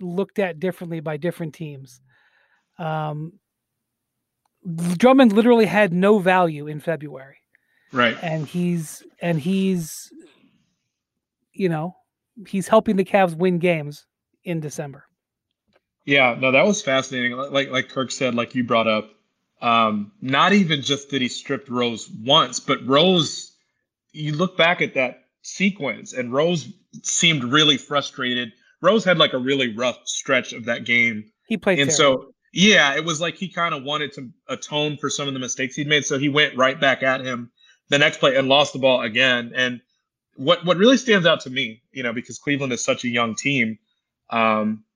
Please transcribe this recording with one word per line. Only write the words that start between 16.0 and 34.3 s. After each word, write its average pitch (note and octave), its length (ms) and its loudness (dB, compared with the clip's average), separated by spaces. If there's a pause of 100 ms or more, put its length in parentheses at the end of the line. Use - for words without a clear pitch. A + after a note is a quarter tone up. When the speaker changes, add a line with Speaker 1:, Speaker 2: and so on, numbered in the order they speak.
Speaker 2:
Yeah, C3+ 340 4
no, C3 140 2
that C#3 140 6
was G#3 160 0
fascinating. B2+ 540 -4
Li-, C#3 120 -8
like, C#3 220 -2
like B2+ 180 -4
Kirk B2+ 220 -4
said, B2+ 240 -2
like A#2 200 -4
you B2+ 100 -2
brought A2+ 240 2
up, G#2+ 220 -2 (520)
um, A2 580 0
not C#3+ 320 2
even E3 300 2
just C#3 280 -6
that C3+ 120 -2
he A#2+ 60 0
stripped - 400 -8
Rose A#2+ 420 -4 (140)
once, C3 360 2
but B2+ 260 -4
Rose, D#3 640 2 (600)
you D3+ 220 -6
look F3+ 220 -2
back E3+ 260 2
at - 120 -4
that B2+ 300 -4 (180)
sequence C#3 680 -4
and B2 200 -8
Rose D3+ 360 0 (340)
seemed D#3+ 420 0
really D3 320 2
frustrated. B2 760 -6 (300)
Rose G3 220 4
had, F3+ 120 4
like, D#3 160 2
a C3+ 60 -2
really B2+ 360 -2
rough A#2+ 300 -4
stretch - 480 -2
of B2+ 140 -12
that A#2 180 -4
game. A#2 460 0 (180)
Speaker 1:
He A3+ 80 -2
played F#3 220 0
Speaker 2:
And C#3 120 2
Speaker 1:
terrible. C#3 340 4
Speaker 2:
so, - 80 -20 (200)
yeah, E3 420 4
it D#3 100 -4
was D#3+ 160 -4
like E3 160 -4
he F#3+ 120 -8
kinda E3+ 300 -4
wanted C#3+ 360 -6
to C3 160 -14 (180)